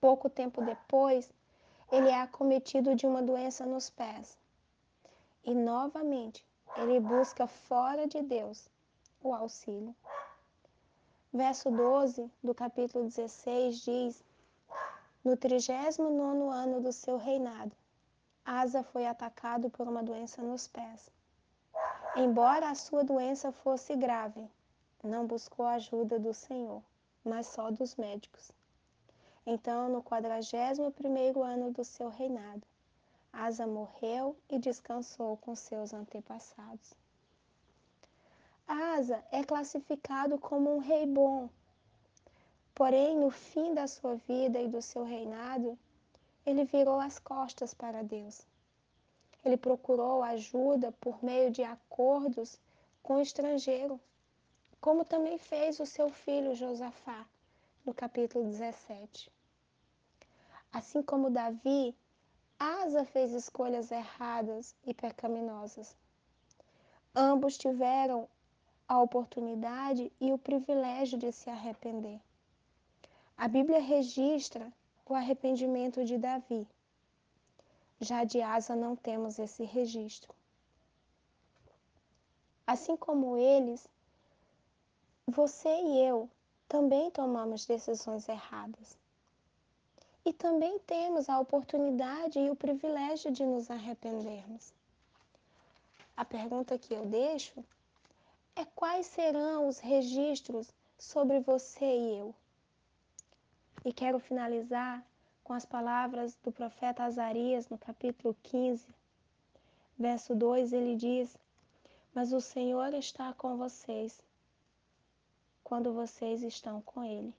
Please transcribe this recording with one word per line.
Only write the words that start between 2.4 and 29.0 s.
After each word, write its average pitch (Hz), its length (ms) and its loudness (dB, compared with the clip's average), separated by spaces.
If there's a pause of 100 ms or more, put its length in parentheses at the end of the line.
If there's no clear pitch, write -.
de 254 100 2
uma 262 160 2
doença 254 420 -2
nos 254 240 -4
pés. 214 480 -10 (1080)
E, 240 100 0
novamente, 247 880 -2 (320)
ele 240 220 4
busca 247 480 2
fora 269 640 0
de 302 120 -4
Deus 220 480 -4 (540)
o 262 100 0
auxílio. 220 600 -6 (1400)
Verso 262 380 2
doze 247 580 4 (140)
do 240 100 0
capítulo 240 520 -2
dezesseis 240 760 -2
diz: 240 460 -4 (1000)
"No 254 120 6
trigésimo 262 760 2
nono 285 400 2
ano 254 300 -2
do 247 120 -2
seu 254 240 -4
reinado, 233 580 -4 (720)
Asa 254 380 0
foi 247 240 -4
atacado 240 640 -4
por 240 160 -8
uma 233 160 -4
doença 226 400 -8
nos 247 240 -6
pés. 226 420 -14 (1080)
Embora 254 540 4
a 285 40 -2
sua 285 300 0
doença 269 480 0
fosse 262 420 -2
grave, 226 500 -2 (580)
não 226 240 -4
buscou 233 380 -6
a 240 100 2
ajuda 233 440 -2
do 220 160 -2
Senhor, 226 480 -10 (420)
mas 226 220 -4
só 220 240 -6
dos 247 260 -4
médicos. 208 540 -10 (1000)